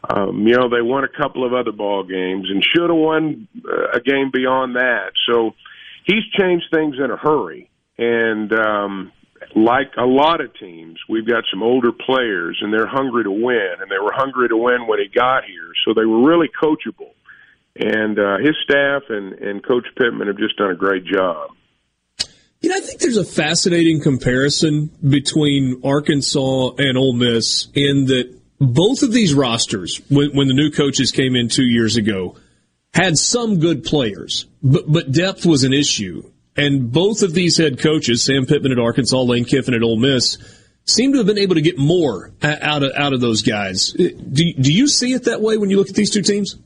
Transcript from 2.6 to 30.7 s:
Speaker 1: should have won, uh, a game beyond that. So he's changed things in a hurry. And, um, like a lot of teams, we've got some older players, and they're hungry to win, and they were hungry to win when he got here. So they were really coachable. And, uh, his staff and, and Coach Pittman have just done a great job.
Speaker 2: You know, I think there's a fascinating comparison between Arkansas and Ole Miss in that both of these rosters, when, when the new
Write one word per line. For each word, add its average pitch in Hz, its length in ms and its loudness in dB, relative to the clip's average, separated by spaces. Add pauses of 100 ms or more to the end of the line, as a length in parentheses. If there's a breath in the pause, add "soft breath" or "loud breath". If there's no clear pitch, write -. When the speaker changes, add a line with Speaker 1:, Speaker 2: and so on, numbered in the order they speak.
Speaker 1:
should 170 260 2
have 165 80 2
won, 156 480 -2 (180)
uh, - 340 -2
a - 20 0
game 135 320 0
beyond 127 420 0
that. 120 380 0 (180)
So 113 240 2 (500 loud breath)
he's 214 200 0 (120)
changed 180 360 2
things 156 260 0
in 131 140 -2
a 92 40 -4
hurry. 101 540 -2 (260)
And, 113 560 0
um, 101 600 -2 (420)
like 117 440 2
a 123 80 0
lot 135 340 4
of 123 140 -10
teams, 82 440 -18 (100)
we've 110 180 -2
got 117 240 0
some 95 120 -4
older 120 300 2
players, 104 720 -2
and 107 100 -4
they're 110 140 0
hungry 120 380 -2
to 101 60 -2
win, 107 480 -2
and 95 120 -14
they 98 80 -2
were 101 140 -2
hungry 131 360 -2
to 113 80 0
win 120 300 0
when 107 120 0
he 101 80 -2
got 123 380 0
here. 85 260 -18 (140)
So 120 80 0
they 110 140 2
were 113 200 4
really 165 220 4
coachable. - 640 -4 (640 soft breath)
And, 107 420 -2
uh, 101 200 2
his 151 260 2
staff 139 460 0
and, 101 240 -8
and 101 280 -8
Coach 123 240 -2 (100)
Pittman 113 320 -2
have 101 100 -4
just 107 180 -4
done 101 140 0
a 90 40 -2
great 92 300 -2
job. 87 460 -2 (1120 loud breath)
Speaker 2:
You 330 80 0
know, 370 60 -2
I 403 40 -2
think - 200 -16
there's 240 180 0
a 170 60 -2
fascinating 165 760 0
comparison 147 880 0 (160)
between 139 800 0
Arkansas 135 920 0
and 135 180 0
Ole 131 160 2
Miss 120 640 0
in 139 320 2
that 127 280 0 (240)
both 160 440 2
of 233 100 0
these 208 220 4
rosters, 117 720 -2
when, 143 260 2
when 139 140 2
the 131 60 2
new 147 160 2